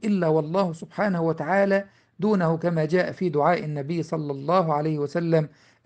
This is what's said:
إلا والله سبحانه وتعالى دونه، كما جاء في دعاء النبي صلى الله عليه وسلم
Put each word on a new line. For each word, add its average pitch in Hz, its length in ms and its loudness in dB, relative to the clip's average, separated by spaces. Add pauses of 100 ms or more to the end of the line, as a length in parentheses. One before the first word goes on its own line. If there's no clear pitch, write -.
إلا 196 240 2
والله 160 440 0
سبحانه 175 500 -4
وتعالى 190 640 2 (360)
دونه، 180 360 2
كما 165 280 0
جاء 160 280 2
في 180 160 -2
دعاء 156 360 2
النبي 151 380 -4
صلى 160 300 -6
الله 160 420 0
عليه 151 240 -2
وسلم 160 500 0 (380)